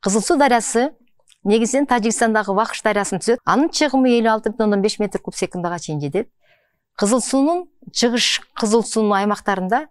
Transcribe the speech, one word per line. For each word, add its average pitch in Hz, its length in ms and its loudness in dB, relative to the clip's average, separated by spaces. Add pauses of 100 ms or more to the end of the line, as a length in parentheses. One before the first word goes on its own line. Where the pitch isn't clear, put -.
Кызыл 196 180 0
Суу 330 160 0
дарыясы 247 540 2 (520)
негизинен 226 440 2
Тажикстандагы 220 680 0
Вахш 214 300 -2
дарыясын 202 400 -2
түзөт. 233 220 0
Анын 277 260 2
чыгымы 262 480 2
элүү 226 120 2
алты 220 200 -2
бүтүн 214 160 0
ондон 202 160 2
беш 214 160 -2
метр 185 240 -4
куб - 120 -12
секундага 175 440 -6
чейин 151 240 -6
жетет. 175 260 -4 (680)
Кызыл 220 260 2
Суунун, 320 480 -2 (220)
чыгыш - 500 0 (140)
Кызыл 220 280 2
Суунун 214 340 0
аймактарында 202 720 -2